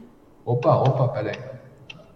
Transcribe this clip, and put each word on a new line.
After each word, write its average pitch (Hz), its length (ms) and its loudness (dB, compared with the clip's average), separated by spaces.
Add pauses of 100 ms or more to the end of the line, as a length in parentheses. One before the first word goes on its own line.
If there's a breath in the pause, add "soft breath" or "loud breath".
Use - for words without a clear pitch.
(460)
Opa, 123 300 2
opa, 123 320 2
peraí. 104 320 -6 (760)